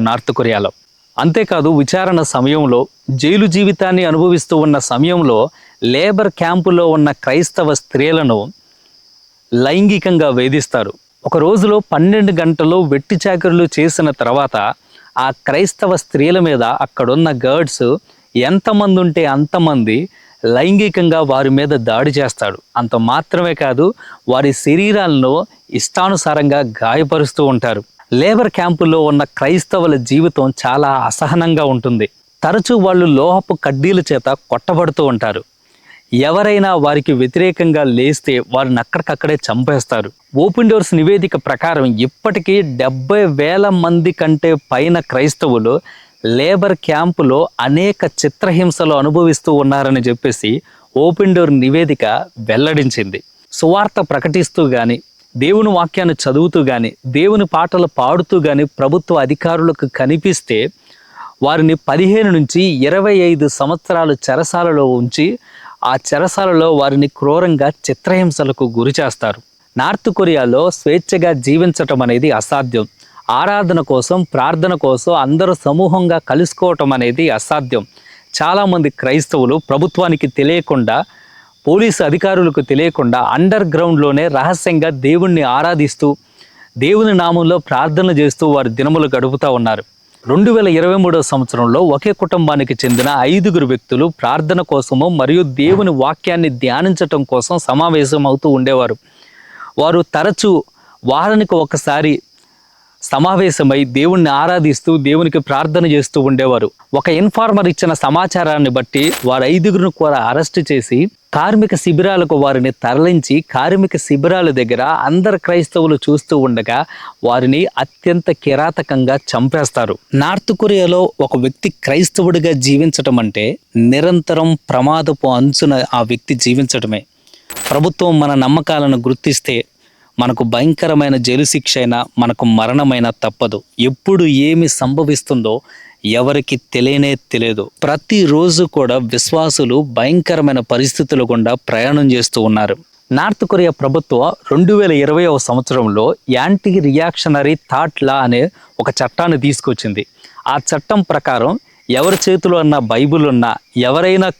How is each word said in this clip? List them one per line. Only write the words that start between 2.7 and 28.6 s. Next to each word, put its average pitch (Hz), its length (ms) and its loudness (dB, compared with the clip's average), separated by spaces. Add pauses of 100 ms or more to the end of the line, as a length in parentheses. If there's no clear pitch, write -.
జైలు 202 340 2
జీవితాన్ని 185 540 0
అనుభవిస్తూ 165 560 0
ఉన్న 147 120 2 (140)
సమయంలో 143 480 2 (540)
లేబర్ 190 380 0 (100)
క్యాంపులో 175 440 2 (120)
ఉన్న 147 120 4 (140)
క్రైస్తవ 151 580 0
స్త్రీలను 139 580 0 (1300)
లైంగికంగా 180 640 2
వేధిస్తారు. 127 640 -2 (320)
ఒక - 120 -2 (100)
రోజులో 208 320 2 (140)
పన్నెండు 196 480 2
గంటలు 165 340 0 (180)
వెట్టి 139 300 -2
చాకరీలు 175 440 0 (120)
చేసిన 156 300 0 (140)
తర్వాత 131 340 -2 (680)
ఆ - 20 0 (200)
క్రైస్తవ 185 480 0 (100)
స్త్రీల 160 340 0
మీద 147 240 2 (240)
అక్కడున్న 143 440 0 (140)
గార్డ్స్ 139 400 -2 (500)
ఎంతమంది 190 720 2
ఉంటే 165 200 0 (120)
అంతమంది 143 640 0 (560)
లైంగికంగా 175 640 2 (100)
వారి 135 260 2
మీద 143 160 0 (160)
దాడి 123 300 0
చేస్తాడు. 117 400 -4 (220)
అంత 120 160 -2 (140)
మాత్రమే 170 440 -2 (100)
కాదు, 135 220 0 (460)
వారి 139 220 2
శరీరాలను 165 800 0 (480)
ఇష్టానుసారంగా 151 800 0 (220)
గాయపరుస్తూ 147 720 0
ఉంటారు. 113 280 -2 (380)
లేబర్ 220 380 2
క్యాంపుల్లో 170 420 0 (100)